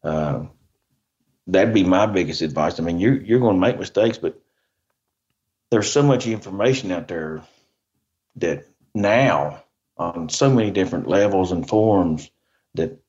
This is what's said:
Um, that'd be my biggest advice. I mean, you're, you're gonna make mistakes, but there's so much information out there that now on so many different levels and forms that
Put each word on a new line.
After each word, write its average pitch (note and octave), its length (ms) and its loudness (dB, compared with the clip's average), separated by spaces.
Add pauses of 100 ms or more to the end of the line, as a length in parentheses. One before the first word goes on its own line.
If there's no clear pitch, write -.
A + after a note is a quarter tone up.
Um, D2+ 460 -4 (960)
that'd F#2+ 260 2
be G2 120 4
my F#2 220 4
biggest F2 340 -2
advice. D#2 360 -2
I D#2+ 60 -4
mean, E2+ 160 -2
you're, A#2 220 4
you're A2+ 180 2
gonna A2 180 2
make F#2+ 220 2
mistakes, A2+ 380 -2
but - 200 -6 (1300)
there's G#2 200 2
so C#3+ 140 2
much C3+ 240 2
information G#2 640 -2
out E2+ 160 -6
there D#2 340 -8 (920)
that D#2 300 -4 (280)
now G2+ 720 0 (340)
on E2+ 300 -6
so - 220 0
many A2 220 2
different F#2 360 -2
levels F#2+ 460 0
and E2 120 -4
forms G2+ 640 2 (440)
that D#2+ 340 -4